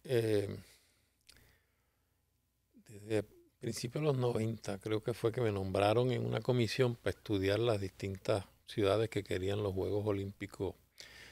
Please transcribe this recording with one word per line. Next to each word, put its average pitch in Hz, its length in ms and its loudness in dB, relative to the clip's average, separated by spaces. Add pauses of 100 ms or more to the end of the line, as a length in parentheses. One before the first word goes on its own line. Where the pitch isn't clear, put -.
eh, 107 540 0 (2250)
desde 104 360 -2 (360)
principios 123 420 -4
de 156 60 2
los 135 100 2
noventa, 113 640 0
creo 107 240 -2
que 120 100 -2
fue 113 180 2
que 123 100 -4
me 110 100 2
nombraron 101 600 2
en 117 140 0
una 120 160 -2
comisión 123 540 2
para - 200 -4
estudiar 101 440 0
las 117 200 2
distintas 98 640 -4 (200)
ciudades 104 440 2
que 101 140 -4
querían 95 400 -2
los 98 100 -2
Juegos 95 320 0
Olímpicos 98 720 -4 (560)